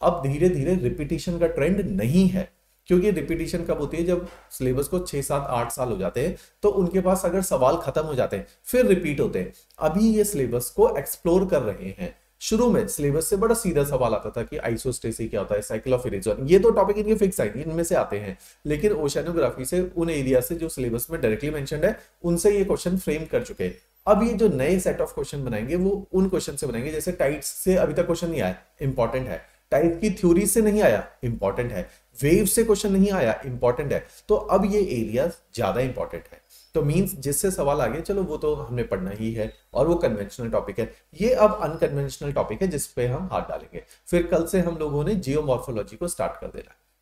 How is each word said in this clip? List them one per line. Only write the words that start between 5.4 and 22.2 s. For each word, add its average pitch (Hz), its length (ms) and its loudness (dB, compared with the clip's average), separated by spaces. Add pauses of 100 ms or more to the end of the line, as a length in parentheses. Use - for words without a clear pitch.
आठ 117 240 -2
साल 127 160 -4
हो 110 80 -2
जाते 92 300 -2
हैं, 92 100 -4 (260)
तो - 60 4
उनके 190 320 2
पास 185 240 2
अगर 175 180 0
सवाल 139 340 4
खत्म 156 260 -2
हो 156 120 -4
जाते 107 220 0
हैं 92 100 -8 (180)
फिर 247 220 2
रिपीट 175 340 2
होते 104 180 0
हैं। 92 140 -4 (260)
अभी 208 380 2
ये 208 80 4
सिलेबस 123 460 -2
को - 260 4
एक्सप्लोर 175 500 0
कर 165 160 0
रहे 95 260 -6
हैं। 95 340 -10 (180)
शुरू 226 300 2
में 147 180 2
सिलेबस 147 380 0
से 202 100 2
बड़ा 226 180 2
सीधा 156 300 0
सवाल 123 300 0
आता 107 160 -4
था 117 120 -6
कि - 140 -8
आइसोस्टेसी 113 720 -4
क्या 110 120 -4
होता 95 140 -2
है, 104 80 0
cycle 123 380 -2
of 123 60 -8
erosion, 110 340 -2
ये 147 180 6
तो 226 120 6
टॉपिक 208 280 2
इनके 214 160 0
फिक्स 208 260 0
है, 117 220 -4
इनमें 165 220 -2
से 170 100 0
आते 107 240 0
हैं, 101 200 -8 (280)
लेकिन 151 260 0
ओशियानोग्राफी 147 720 -2
से 180 320 -2
उन 165 140 0
एरिया 131 300 2
से 147 140 -2
जो 165 140 -4
सिलेबस 117 420 -4
में 160 100 -6
डायरेक्टली 110 300 0
मेंशन्ड 151 340 -4
है, 220 140 0 (240)